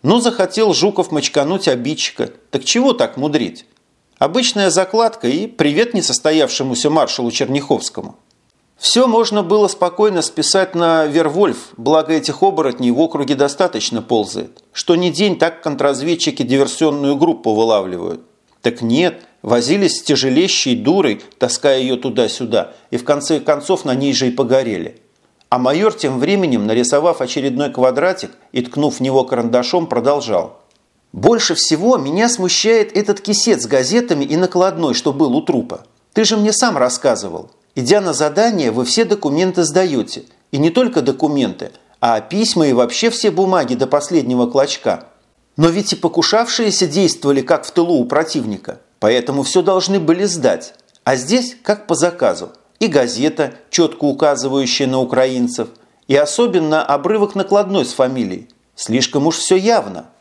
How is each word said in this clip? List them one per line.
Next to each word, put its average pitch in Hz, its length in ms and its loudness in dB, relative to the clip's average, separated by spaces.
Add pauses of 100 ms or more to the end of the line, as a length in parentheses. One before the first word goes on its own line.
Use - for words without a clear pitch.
Ну, 208 160 4
захотел 214 520 0
Жуков 190 380 0
мочкануть 151 560 0
обидчика, 131 640 -2 (220)
так 135 100 -4
чего 254 300 2
так - 240 -2
мудрить? 131 500 -4 (540)
Обычная 196 500 0
закладка 220 560 0
и 170 220 -2
привет 180 440 0
несостоявшемуся 147 960 0
маршалу 131 440 0
Черняховскому. 139 800 -4 (640)
Все 254 280 2
можно 220 360 2
было 202 260 2
спокойно 180 520 0
списать 180 540 -2
на 165 320 2
Вервольф, 156 720 0
благо 156 340 2
этих 143 300 -2
оборотней 135 480 0
в 123 100 0
округе 143 340 0
достаточно 139 680 -2
ползает, - 600 -4 (100)
что - 240 0
ни 180 120 0
день 170 300 0
так 165 240 0
контрразведчики 143 800 -2
диверсионную 139 720 0
группу 160 380 0
вылавливают. 92 680 0 (400)
Так 120 220 -2
нет, 139 400 0 (180)
возились 123 600 0
с - 20 -20
тяжелещей 135 760 0
дурой, 131 460 0 (160)
таская 131 420 0
ее 127 160 -2
туда-сюда, 117 800 -2 (160)
и 117 80 -4
в - 60 -8
конце 143 360 0
концов 151 460 0
на 131 80 0
ней 139 180 0
же 127 160 0
и - 20 2
погорели. 120 680 -2 (480)
А 127 80 0
майор 160 380 2
тем 131 240 -4
временем, 135 480 0
нарисовав 139 560 0
очередной 135 500 -4
квадратик 127 600 0 (200)
и 127 80 -2
ткнув 143 360 -2
в - 40 -12
него 131 240 2
карандашом, 123 600 -2
продолжал. 117 760 -2 (540)
«Больше 190 400 2
всего 190 420 2
меня 170 320 0
смущает 208 680 0
этот 202 280 0
кисет 202 400 0
с 117 40 -8
газетами 143 600 0
и 151 100 -2
накладной, 180 560 0
что 135 220 -2
был 139 200 2
у 156 60 2
трупа. - 460 -4 (260)
Ты 220 120 0
же 214 120 0
мне 214 160 2
сам 208 240 0
рассказывал. 110 760 -2 (260)
Идя 147 220 4
на 170 140 -2
задание, 151 560 0
вы 123 160 -2
все 226 180 0
документы 175 580 0
сдаете. 147 600 -2 (260)
И 143 60 -4
не 156 140 2
только 220 320 0
документы, 135 720 -2 (280)
а 117 220 2
письма 180 460 0
и 135 40 4
вообще 123 380 2
все 170 200 0
бумаги 165 440 0
до - 120 0
последнего 131 600 0
клочка. 123 600 -2 (500)
Но 165 100 4
ведь 202 240 -2
и 165 40 -2
покушавшиеся 190 880 2
действовали 143 560 2
как 147 240 0
в - 60 -12
тылу 165 280 2
у 123 60 0
противника, 117 760 -4 (180)
поэтому 127 440 0
все 180 180 2
должны 185 400 0
были 170 240 0
сдать. 127 480 -2 (320)
А 131 120 2
здесь 190 460 -2
как 208 240 -4
по 170 80 0
заказу. 139 540 0 (300)
И 220 80 0
газета, 139 640 0 (160)
четко - 380 0
указывающая 135 800 0
на 131 120 0
украинцев, 127 720 0 (400)
и 135 80 2
особенно 160 680 2
обрывок 196 520 0
накладной 196 500 0
с - 80 -8
фамилией. 127 560 -2 (260)
Слишком 151 520 -2
уж 165 100 0
все - 200 0
явно». 190 500 -2 (140)